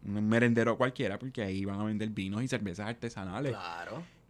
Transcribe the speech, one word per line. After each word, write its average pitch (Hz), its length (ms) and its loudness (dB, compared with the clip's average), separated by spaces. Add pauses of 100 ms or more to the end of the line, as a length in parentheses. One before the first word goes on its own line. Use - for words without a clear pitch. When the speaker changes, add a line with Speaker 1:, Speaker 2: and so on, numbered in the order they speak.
Speaker 1:
un, 101 100 -2
un 107 120 2
merendero 117 500 6
cualquiera, 123 400 0
porque 127 240 -6
ahí 95 160 0
iban 98 200 -2
a 104 60 0
vender 107 240 0
vinos 104 340 -2
y 131 60 -2
cervezas 104 400 -2
artesanales. 113 640 -4
Speaker 2:
Claro. 90 500 -6 (280)